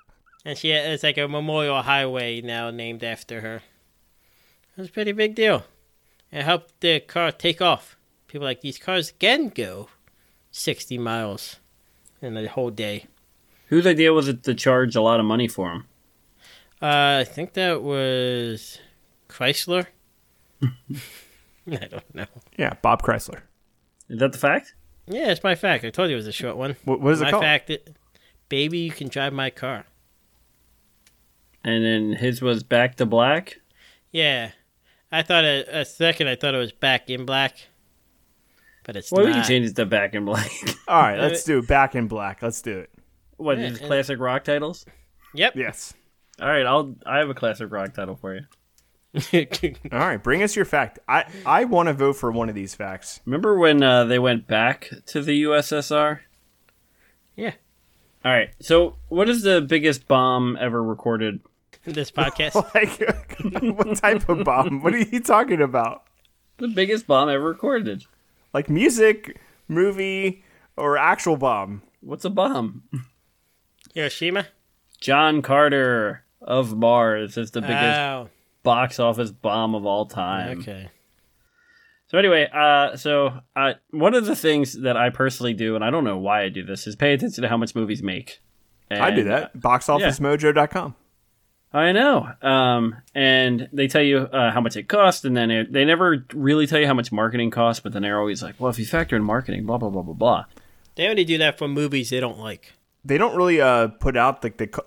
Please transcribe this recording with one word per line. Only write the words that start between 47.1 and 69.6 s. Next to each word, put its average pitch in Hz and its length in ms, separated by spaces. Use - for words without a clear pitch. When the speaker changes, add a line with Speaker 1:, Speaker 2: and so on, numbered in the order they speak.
Speaker 2:
have 147 120
a 135 40
classic 110 360
rock 98 240
title 95 220
for 95 180
you. 95 80
Speaker 1:
<laughs> 147 580
Speaker 3:
All 117 80
right, 160 200
bring 143 220
us 208 140
your 196 80
fact. 139 420
I, - 200
I 170 180
wanna 175 280
vote 139 220
for 123 180
one 113 160
of 107 80
these 98 180
facts. - 500
Speaker 2:
Remember 185 320
when, 156 280
uh, 123 200
they 120 140
went 123 300
back 113 420
to 151 160
the 147 140
U 151 180
S 147 160
S 151 220
R? 151 300
Speaker 1:
Yeah. 117 160
Speaker 2:
All 127 80
right, 117 180
so 165 360
what 185 200
is 240 140
the 190 180
biggest 147 480
bomb 127 520
ever 120 220
recorded? 110 560
Speaker 1:
This 151 280
podcast. 139 420
Speaker 3:
<laughs> - 200
Like, - 1000
what 214 200
type 208 320
of 175 160
bomb? 139 400
What 185 100
are 240 40
you 226 220
talking 233 400
about? 123 440
Speaker 2:
The 240 100
biggest 214 400
bomb 143 200
ever 139 160
recorded. 165 600
Speaker 3:
Like 143 160
music, 220 720